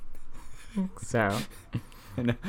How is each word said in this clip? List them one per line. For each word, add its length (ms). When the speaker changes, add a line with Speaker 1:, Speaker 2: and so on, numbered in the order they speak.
Speaker 1:
So. 360
Speaker 2:
<laughs> 60
And 140
a 60